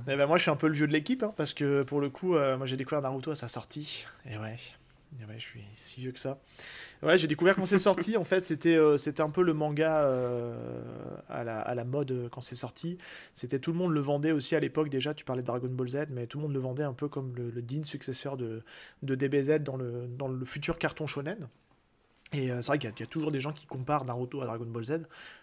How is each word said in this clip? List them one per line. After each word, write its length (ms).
Eh 80
ben, 100
moi, 120
je 60
suis 80
un 40
peu 120
le 60
vieux 140
de 60
l'équipe, 280
hein, 140
parce 180
que 300
pour 160
le 100
coup, 260
euh, 220
moi, 80
j'ai 120
découvert 240
Naruto 280
à 60
sa 140
sortie. 580
Et 120
ouais. 200
Et 40
ouais, 120
je 60
suis 180
si 240
vieux 100
que 80
ça. 200
Ouais, 140
j'ai 100
découvert 280
quand 100
c'est 140
sorti, 380
<laughs> 0
en 80
fait, 180
c'était, 320
euh, 220
c'était 240
un 80
peu 140
le 100
manga, 460
euh, 840
à 160
la, 140
à 160
la 100
mode, 260
euh, 180
quand 120
c'est 140
sorti. 420
C'était, 260
tout 120
le 60
monde 160
le 80
vendait 300
aussi 240
à 40
l'époque 300
déjà, 240
tu 100
parlais 180
de 60
Dragon 220
Ball 180
Z, 220
mais 160
tout 140
le 40
monde 100
le 60
vendait 240
un 100
peu 140
comme 280
le, 140
le 120
digne 240
successeur 500
de, 280
de 120
D 140
B 120
Z 180
dans 180
le, 300
dans 100
le 160
futur 360
carton 280
shonen. 400
Et, 180
euh, 100
c'est 60
vrai 120
qu'il 100
y 20
a, 60
il 20
y 40
a 40
toujours 240
des 80
gens 140
qui 140
comparent 360
Naruto 380
à 40
Dragon 200
Ball 180
Z, 180